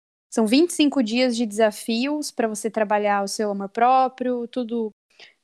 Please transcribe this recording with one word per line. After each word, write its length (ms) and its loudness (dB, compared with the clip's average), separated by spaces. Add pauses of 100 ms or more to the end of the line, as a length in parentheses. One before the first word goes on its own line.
(340)
são 140 2
vinte 220 4
e 40 -12
cinco 300 2
dias 320 0
de 100 -2
desafios 840 -2
pra 160 -2
você 240 -6
trabalhar 520 0
o 40 -4
seu 240 -4
amor 180 -6
próprio, 760 2
tudo 420 -4 (540)